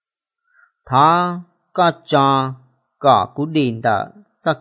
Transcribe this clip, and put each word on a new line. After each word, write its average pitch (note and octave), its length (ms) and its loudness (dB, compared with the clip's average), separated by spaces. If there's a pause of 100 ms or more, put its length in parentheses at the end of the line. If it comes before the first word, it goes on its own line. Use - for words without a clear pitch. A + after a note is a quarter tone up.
(880)
thả F3 540 0 (340)
cả E3+ 180 0 (120)
chợ C#3 480 0 (480)
cả A2 340 4
cú C#3+ 120 -6
đi C#3 360 -4
đờ G#2 280 -2 (340)
và D#3+ 160 -2